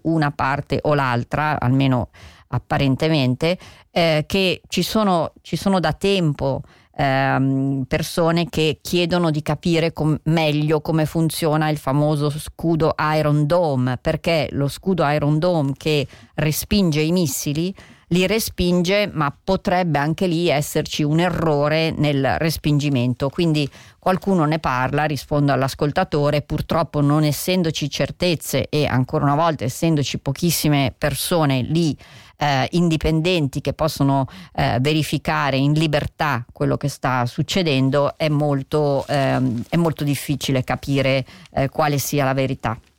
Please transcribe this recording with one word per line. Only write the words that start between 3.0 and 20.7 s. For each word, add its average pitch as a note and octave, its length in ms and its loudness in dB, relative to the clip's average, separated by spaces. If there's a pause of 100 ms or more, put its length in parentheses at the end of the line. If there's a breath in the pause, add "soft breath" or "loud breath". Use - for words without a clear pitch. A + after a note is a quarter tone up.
eh, D#3+ 340 2
che F#3+ 400 0
ci - 160 -2
sono, F#3 580 0
ci - 140 -8
sono F#3+ 240 0
da D#3+ 140 0
tempo, D3+ 680 0 (340 soft breath)
ehm, C3+ 920 0
persone E3 600 0
che D#3 340 0
chiedono F3 480 0
di D3+ 100 0
capire D#3+ 520 0
com-, D3+ 320 0
meglio D#3 560 2
come D#3+ 260 0
funziona D#3 640 0
il D3+ 100 -2
famoso D3 520 0
scudo D#3 680 -2 (200)
Iron D3+ 300 2
Dome, C#3 520 0
perché D#3+ 520 -2
lo C#3 160 -2
scudo E3 420 -2
Iron D3+ 300 2
Dome D#3 380 0
che D3+ 320 -2 (260 loud breath)
respinge D#3 680 0
i D#3 100 0
missili E3 600 -2 (360 loud breath)
li F#3 200 2
respinge, F#3 840 0
ma D3+ 300 -2
potrebbe F3+ 560 0
anche D#3 300 0
lì E3+ 200 0
esserci D3 540 -2